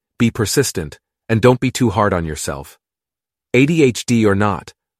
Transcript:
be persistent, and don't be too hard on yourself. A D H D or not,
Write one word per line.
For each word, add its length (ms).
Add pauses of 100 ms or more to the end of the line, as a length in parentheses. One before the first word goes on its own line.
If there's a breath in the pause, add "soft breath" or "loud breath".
(180)
be 140
persistent, 680 (300)
and 100
don't 200
be 100
too 220
hard 220
on 120
yourself. 540 (760)
A 140
D 160
H 240
D 180
or 80
not, 400 (260)